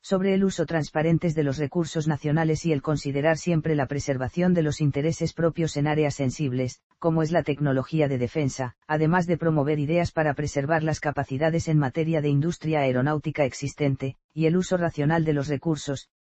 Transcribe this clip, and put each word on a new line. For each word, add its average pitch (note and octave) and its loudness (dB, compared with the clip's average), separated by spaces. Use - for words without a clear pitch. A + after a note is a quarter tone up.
Sobre F#3+ 0
el G3 4
uso F#3+ 0
transparentes D#3+ 0
de D#3 0
los C3+ 0
recursos D#3 -2
nacionales D#3 0
y D#3+ 2
el C#3 0
considerar C#3+ 0
siempre D#3+ 0
la C#3 2
preservación C#3+ 0
de E3+ 2
los D3+ -2
intereses D3+ 0
propios D#3+ -2
en C#3+ 0
áreas D3+ 0
sensibles, B2+ -2
como D#3+ 2
es D#3 0
la E3 2
tecnología C#3+ 0
de C3+ 0
defensa, B2+ -2
además D#3 2
de E3+ 2
promover D3+ 0
ideas E3 0
para D3+ 0
preservar D3+ 0
las D#3 -2
capacidades D3+ -2
en D#3 2
materia D#3 0
de D3 0
industria D#3 0
aeronáutica C#3 0
existente, C3+ -4
y D#3+ 0
el E3+ 2
uso F#3 0
racional E3 0
de D3+ 2
los C#3+ 0
recursos D3 -4